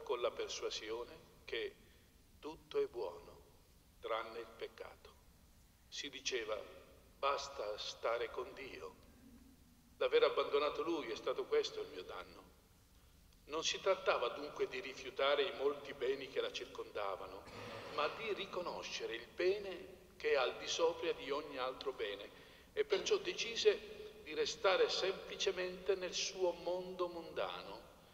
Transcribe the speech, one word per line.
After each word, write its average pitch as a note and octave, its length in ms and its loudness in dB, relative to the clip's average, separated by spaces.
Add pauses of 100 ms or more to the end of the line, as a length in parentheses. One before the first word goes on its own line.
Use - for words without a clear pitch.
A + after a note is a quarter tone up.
con B2 160 0
la A#2+ 120 0
persuasione A2+ 1000 -6 (120)
che A2 300 -4 (640)
tutto D3+ 420 -2
è C#3 60 2
buono, - 560 -6 (560)
tranne A2+ 400 -4
il A2+ 80 -10 (100)
peccato. - 560 -12 (760)
Si - 220 -8
diceva: A2+ 500 -2 (600)
"Basta B2 580 0
stare A#2 540 -2
con C3 220 -6
Dio. - 420 -10 (1040)
L'aver D3 260 8
abbandonato C#3+ 580 4
Lui D3 300 0
è G#2 40 -2
stato B2+ 300 -2
questo D3 360 2
il F#2 80 -6
mio F#2 140 -10
danno." F#2 400 -12 (1000)
Non D3+ 180 -2
si G3 160 2
trattava F#3 500 4
dunque C#3+ 380 -2
di B2+ 120 -4
rifiutare C#3 640 2
i A#2+ 140 2
molti C#3 360 0
beni C3 360 0
che A#2+ 120 0
la A2 100 0
circondavano, G2 920 -6 (500)
ma D3+ 140 2
di G#3+ 260 -2
riconoscere C#3 800 -4
il A#2+ 140 -8
bene F#3 920 -2
che D3+ 140 2
è C#3+ 40 6
al B2+ 220 4
di - 100 -8
sopra E3+ 440 2
di B2+ 180 -4
ogni C#3+ 300 -2
altro C3 320 -2
bene, G#2 520 -6 (340)
e C#3+ 60 4
perciò G3 340 4
decise - 1040 2
di D#3 100 -10
restare D#3+ 560 4
semplicemente F#3 1080 0
nel F3+ 180 -4
suo F#3 380 2
mondo F3+ 560 -2
mondano G#2 760 -4 (320)